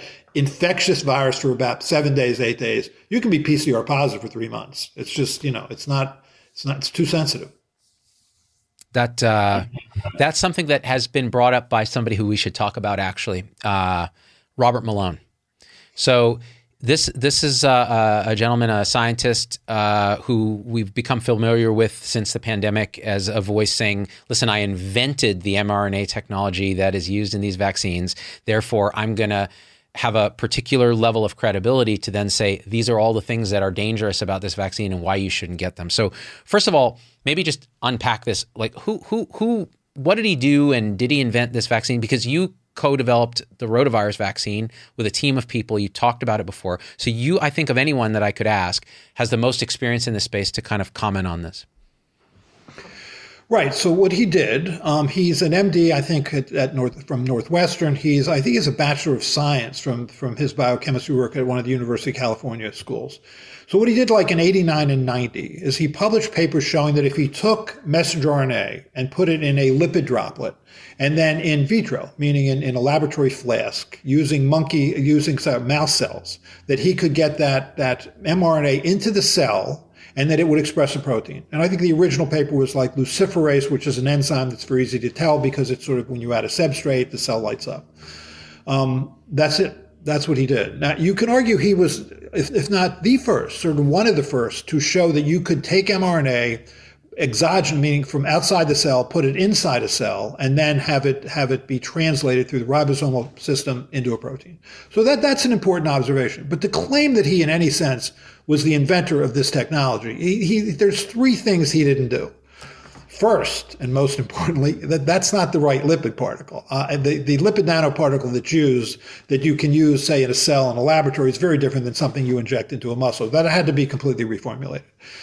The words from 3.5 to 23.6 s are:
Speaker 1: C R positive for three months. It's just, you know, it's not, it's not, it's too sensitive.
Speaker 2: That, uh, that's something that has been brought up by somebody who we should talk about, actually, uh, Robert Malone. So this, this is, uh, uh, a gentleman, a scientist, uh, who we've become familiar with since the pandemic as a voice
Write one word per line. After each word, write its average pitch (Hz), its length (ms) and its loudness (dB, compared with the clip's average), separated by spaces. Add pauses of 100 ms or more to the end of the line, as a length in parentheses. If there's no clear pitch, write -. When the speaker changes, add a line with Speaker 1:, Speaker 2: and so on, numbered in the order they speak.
Speaker 1:
C 143 160 0
R 113 100 0
positive 139 380 0
for 113 60 -10
three 110 220 -8
months. 113 460 -12
It's 123 140 -12
just, - 340 -4
you 143 80 -2
know, 113 180 -8
it's - 180 -14
not, 135 360 -4 (280)
it's - 140 -14
not, 139 120 -4
it's - 140 -8
too 175 140 0
sensitive. 151 460 -2 (1400)
Speaker 2:
That, 120 280 0
uh, 104 440 2 (520)
that's 147 220 0
something 175 280 -2
that 143 180 0
has 127 220 0
been 131 220 -2
brought 123 240 4
up 120 160 0
by 110 140 2
somebody 113 320 -2
who 107 100 0
we 104 100 0
should 98 200 -4
talk 104 220 -4
about, 101 220 -4
actually, 92 440 -6 (200)
uh, 92 440 0 (500)
Robert 123 260 2
Malone. 98 360 -2 (760)
So 120 440 2 (420)
this, 143 340 0
this 139 280 0
is, 139 200 0
uh, 139 80 4
uh, 113 560 4
a 110 80 0
gentleman, 117 340 2
a 104 160 2
scientist, 117 840 0
uh, 104 500 0
who 110 480 -2
we've 113 280 -4
become 120 260 -2
familiar 113 540 2
with 110 300 0
since - 300 -4
the 117 60 -6
pandemic 107 600 -2
as 98 280 -4
a 107 140 -2
voice 104 320 0